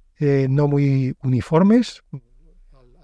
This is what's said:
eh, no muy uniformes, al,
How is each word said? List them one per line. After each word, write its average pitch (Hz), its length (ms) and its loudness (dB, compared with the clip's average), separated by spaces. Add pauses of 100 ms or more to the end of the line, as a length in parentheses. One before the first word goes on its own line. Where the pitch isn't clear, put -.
(200)
eh, 139 300 0
no 147 180 0
muy 139 560 0
uniformes, 165 800 0 (100)
al, 135 80 -16 (840)